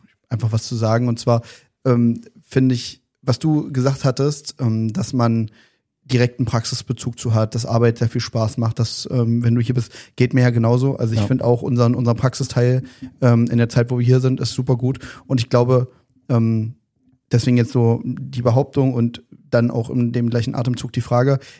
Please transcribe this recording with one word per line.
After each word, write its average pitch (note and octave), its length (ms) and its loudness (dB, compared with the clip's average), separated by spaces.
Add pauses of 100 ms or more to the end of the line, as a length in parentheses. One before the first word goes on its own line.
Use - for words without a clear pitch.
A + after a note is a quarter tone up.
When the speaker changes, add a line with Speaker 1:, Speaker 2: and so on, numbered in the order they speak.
(300)
Speaker 1:
einfach A2+ 200 -2
was A2 160 -4
zu B2 100 -8
sagen. A2+ 320 0
Und A#2 120 -2
zwar, A#2 220 2 (420)
ähm, A#2+ 380 2 (200)
finde C3 320 0
ich, - 280 -10 (200)
was B2+ 160 0
du D#3 320 -2
gesagt C3+ 340 -2
hattest, C#3+ 560 -2
ähm, A2 320 -2
dass A#2 200 -6
man A2+ 380 0 (520)
direkten B2 440 0
Praxisbezug - 720 -4
zu A#2 160 -2
hat, A2 200 0
dass A#2 120 -4
Arbeit A#2 320 2
sehr A#2 100 0
viel A#2+ 140 -4
Spaß A2+ 340 -4
macht, A2 220 -4
dass, - 340 -4
ähm, A#2 320 0
wenn A#2 100 2
du A#2+ 60 2
hier A#2 140 0
bist, A2+ 180 -4 (240)
geht B2 180 2
mir C3 60 4
ja B2 100 4
genauso. A#2+ 460 2
Also A2 160 -2
ich A2 80 0
Speaker 2:
Ja. G#2 60 0
Speaker 1:
finde B2+ 180 0
auch A#2+ 180 2
unseren, A#2+ 320 2
unseren A#2 220 0
Praxisteil, B2+ 640 0 (380)
ähm, A#2+ 300 4
in A#2 80 0
der A#2 100 2
Zeit, A#2+ 220 0
wo B2+ 80 -2
wir A#2+ 80 0
hier B2+ 120 6
sind, B2+ 220 0
ist B2 120 -4
super B2+ 240 0
gut. B2+ 220 -2 (280)
Und C3 140 0
ich A#2+ 100 -6
glaube, B2 420 2 (360)
ähm, A2+ 460 0 (580)
deswegen B2 240 4
jetzt A#2+ 160 2
so A#2 320 2
die B2+ 380 -8
Behauptung C3 520 2
und A#2 360 -2
dann A#2+ 400 -2
auch A#2 200 -4
in A#2+ 220 -2
dem A#2+ 180 -2
gleichen A#2 240 -2
Atemzug B2 380 -4
die - 80 -4
Frage. B2+ 380 2 (220)